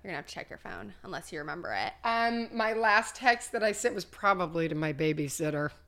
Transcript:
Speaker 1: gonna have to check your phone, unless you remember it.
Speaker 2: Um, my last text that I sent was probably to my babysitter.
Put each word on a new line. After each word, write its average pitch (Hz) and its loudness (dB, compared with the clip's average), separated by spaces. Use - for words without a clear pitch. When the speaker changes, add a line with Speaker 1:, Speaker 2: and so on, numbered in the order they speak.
Speaker 1:
gonna 185 -8
have 147 -10
to - -16
check - -12
your - -14
phone, 95 -12
unless 165 -10
you 165 -8
remember 151 -8
it. 101 -2
Speaker 2:
Um, 233 0
my 220 2
last 220 4
text 240 2
that 226 0
I 214 4
sent 226 0
was 196 -4
probably 170 2
to 156 -2
my 156 0
babysitter. 151 0